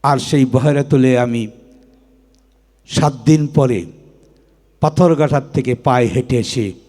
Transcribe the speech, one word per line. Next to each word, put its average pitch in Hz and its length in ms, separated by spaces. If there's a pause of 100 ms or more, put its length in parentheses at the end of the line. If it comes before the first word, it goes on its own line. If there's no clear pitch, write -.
আর 139 140
সেই 139 280
বহেরাতলে 135 720
আমি 120 240 (1500)
সাত 147 260 (100)
দিন 156 180 (120)
পরে 123 260 (1000)
পাথরঘাটার 151 720
থেকে 127 200 (120)
পায়ে 123 240
হেঁটে 127 300
এসে 113 280 (220)